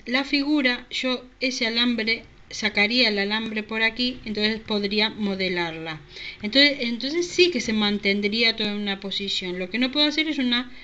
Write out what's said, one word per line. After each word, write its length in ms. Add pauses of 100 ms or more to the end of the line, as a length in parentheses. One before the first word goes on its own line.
la 180
figura, 640
yo 340 (180)
ese 260
alambre 580 (260)
sacaría 600
el 80
alambre 440
por 200
aquí, 420
entonces 360
podría 500
modelarla. 880 (400)
Entonces, 400
entonces 480
sí 220
que 100
se 140
mantendría 840
toda 140
en 80
una 220
posición. 580
Lo 100
que 100
no 140
puedo 140
hacer 220
es 100
una 340 (100)